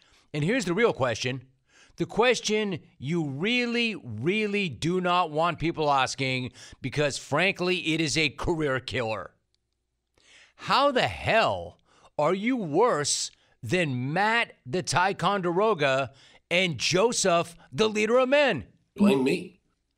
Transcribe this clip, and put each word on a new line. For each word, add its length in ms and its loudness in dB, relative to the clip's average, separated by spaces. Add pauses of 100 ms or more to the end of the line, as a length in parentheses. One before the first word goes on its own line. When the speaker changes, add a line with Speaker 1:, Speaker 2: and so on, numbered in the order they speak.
(340)
Speaker 1:
And 100 -2
here's 220 0
the 80 -2
real 200 2
question. 500 -4 (520)
The 100 -4
question 760 0 (200)
you 260 -2
really, 720 -2
really 720 -2
do 320 -2
not 300 2
want 260 -2
people 340 0
asking, 600 0 (300)
because 360 -2
frankly, 760 -2
it 80 -2
is 160 -2
a 120 2
career 500 -2
killer. 520 -6 (1200)
How 360 2
the 160 2
hell 720 0 (400)
are 160 2
you 220 0
worse 760 0 (300)
than 520 -2
Matt 400 0 (120)
the 180 -4
Ticonderoga 1300 0 (380)
and 280 2
Joseph 800 2 (160)
the 180 2
Leader 300 2
of 100 2
Men? 360 2 (300)
Speaker 2:
Blame 280 4
me. 360 -2 (380)